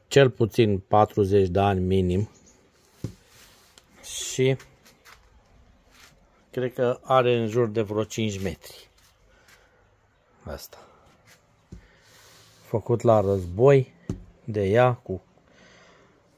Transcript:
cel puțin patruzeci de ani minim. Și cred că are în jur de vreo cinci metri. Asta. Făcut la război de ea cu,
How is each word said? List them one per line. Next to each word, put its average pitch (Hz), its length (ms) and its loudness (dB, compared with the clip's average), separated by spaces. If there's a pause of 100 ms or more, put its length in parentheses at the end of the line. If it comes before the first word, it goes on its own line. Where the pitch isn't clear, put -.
cel 139 220 6
puțin 107 500 -2
patruzeci 101 680 2
de 90 120 -2
ani 98 200 0
minim. 92 500 -2 (1700)
Și - 520 -4 (2000)
cred 127 220 -6
că 123 300 -2
are 123 320 2
în 117 120 -2
jur 117 200 0
de 107 140 -4
vreo 107 220 -4
cinci 104 380 -6
metri. - 480 -12 (1500)
Asta. - 440 -18 (1700)
Făcut 113 400 -4
la 113 180 4
război 98 720 2 (500)
de 104 220 -4
ea 120 280 2
cu, 92 280 -10 (1160)